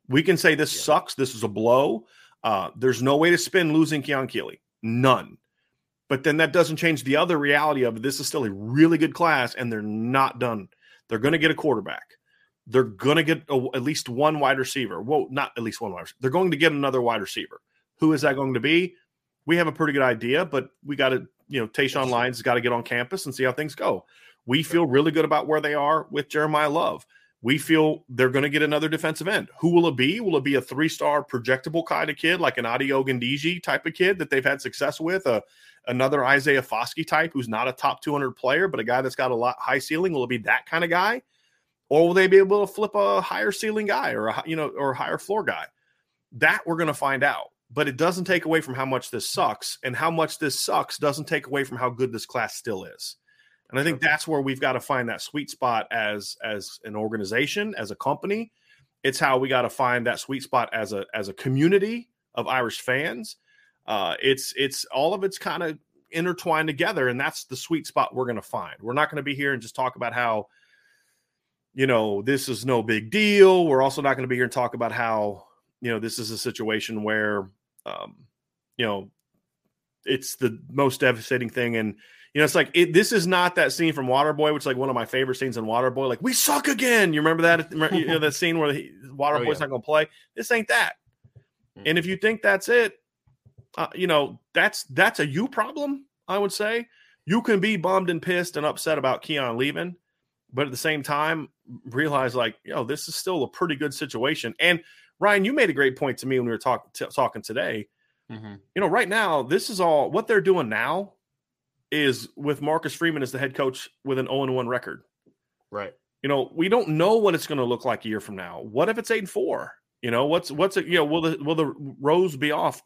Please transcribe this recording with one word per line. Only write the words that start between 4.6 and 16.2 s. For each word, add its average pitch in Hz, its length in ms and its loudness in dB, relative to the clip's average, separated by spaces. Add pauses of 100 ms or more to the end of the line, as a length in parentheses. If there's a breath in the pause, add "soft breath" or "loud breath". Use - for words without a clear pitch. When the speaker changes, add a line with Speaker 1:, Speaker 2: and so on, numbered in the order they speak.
Speaker 1:
None. 120 560 2 (720)
But 135 140 -2
then 156 140 2
that 156 160 2
doesn't 160 240 2
change 160 260 0
the 135 140 2
other 170 200 2
reality 143 460 2
of 113 180 0
this 135 180 -2
is 143 60 -6
still 139 200 -2
a 104 40 -2
really 127 480 4
good 151 160 2
class, 147 400 2
and 120 180 -4
they're 107 120 -4
not 120 560 0
done. 113 300 -4 (380 soft breath)
They're 113 120 -4
gonna 143 180 2
get 156 140 4
a - 40 -2
quarterback. 107 600 -4 (500)
They're 127 180 4
gonna 127 380 2
get 160 280 0
a, 131 260 0
at 123 80 -4
least 143 260 -4
one 147 300 2
wide 135 180 2
receiver. 120 460 -4
Well, 135 260 0
not 135 260 -4
at 120 60 -6
least 110 200 -6
one 104 100 -6
wide 90 100 -10
receiver. - 180 -16
They're 131 120 -2